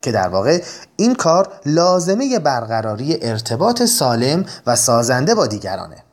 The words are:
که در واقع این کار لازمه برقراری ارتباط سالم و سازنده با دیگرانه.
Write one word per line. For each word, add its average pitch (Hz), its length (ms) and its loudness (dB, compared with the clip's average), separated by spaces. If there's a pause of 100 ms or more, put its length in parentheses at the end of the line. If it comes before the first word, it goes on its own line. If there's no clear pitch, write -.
که 127 80 -2
در 95 160 0
واقع 117 340 2 (340)
این 240 180 2
کار 180 380 2 (140)
لازمه 185 720 2
برقراری 117 840 -2
ارتباط 123 600 -2
سالم 139 640 2 (220)
و 120 100 2
سازنده 127 580 2
با 196 120 2
دیگرانه. 95 500 -8 (160)